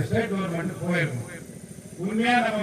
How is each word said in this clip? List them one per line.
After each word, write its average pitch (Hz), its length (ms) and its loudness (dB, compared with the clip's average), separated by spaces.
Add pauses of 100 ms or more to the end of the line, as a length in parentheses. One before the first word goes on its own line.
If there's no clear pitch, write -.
ஸ்டேட் 214 280 2
கவர்மெண்ட் 170 480 -2
போயிருக்கும். 151 480 0 (720)
உண்மையா 226 360 4
நம்ம 220 240 2